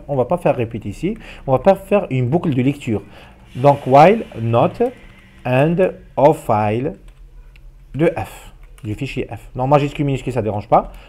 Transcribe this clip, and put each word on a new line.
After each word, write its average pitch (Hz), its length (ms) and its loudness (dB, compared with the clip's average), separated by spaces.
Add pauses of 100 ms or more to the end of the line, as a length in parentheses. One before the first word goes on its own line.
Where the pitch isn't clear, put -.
On 147 80 -4
va 123 80 0
pas 175 140 -2
faire 147 180 0
repeat 113 300 -6
ici. 170 300 -6 (300)
On 135 60 -2
va 127 80 2
pas 190 160 4
faire - 340 -2
une 127 180 -2
boucle 170 240 0
de 127 80 0
lecture. 123 420 -2 (520)
Donc 139 320 2
while 165 380 6 (180)
not 117 300 2 (760)
end 139 300 2 (400)
of 151 280 4
file 110 500 -2 (1000)
de 156 220 2
F, - 360 -12 (300)
du 107 140 -8
fichier 127 340 -8
F. - 240 -16
Non, 131 140 -4
majuscule, 143 380 2
minuscule, 135 260 -4
ça 113 100 -4
dérange 101 260 -6
pas. 180 220 2 (180)